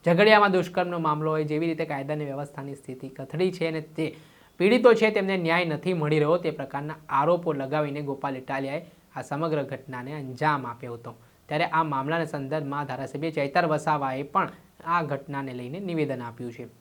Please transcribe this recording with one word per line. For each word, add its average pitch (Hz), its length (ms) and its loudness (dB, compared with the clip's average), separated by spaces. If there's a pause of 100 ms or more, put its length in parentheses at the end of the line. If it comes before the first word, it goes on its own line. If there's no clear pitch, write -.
ઝઘડિયામાં 202 460 8
દુષ્કર્મનો 175 460 0
મામલો 156 320 0
હોય, 156 140 0
જેવી 151 220 0
રીતે 165 180 -2
કાયદા 147 300 -4
અને 151 100 -4
વ્યવસ્થાની 139 500 -8
સ્થિતિ 131 340 -14
કથળી 170 440 -2
છે 165 160 -2
અને 160 140 -4 (140)
તે 160 200 -2 (440)
પીડિતો 233 340 8
છે 220 160 4
તેમને 196 260 0
ન્યાય 170 280 2
નથી 165 300 -2
મળી 156 240 2
રહ્યો 151 200 4
તે 170 120 -2
પ્રકારના 143 440 -8 (140)
આરોપો 165 440 2
લગાવીને 143 500 -2
ગોપાલ 139 340 -4
ઇટાલિયાએ 135 500 -6 (300)
આ 131 60 -8
સમગ્ર 151 420 -2
ઘટનાને 127 480 -10
અંજામ 139 540 -2
આપ્યો 120 280 -10
હતો. 117 200 -14 (340)
ત્યારે 156 160 0
આ 165 200 0
મામલાના 151 400 -2
સંદર્ભમાં 143 600 -6
ધારાસભ્ય 135 440 -6
ચૈતર 156 360 2
વસાવાએ 147 560 0
પણ 160 260 0 (380)
આ 170 160 2
ઘટનાને 139 520 -6
લઈને 123 260 -8
નિવેદન 151 420 -2
આપ્યું 120 300 -10
છે 117 160 -14 (120)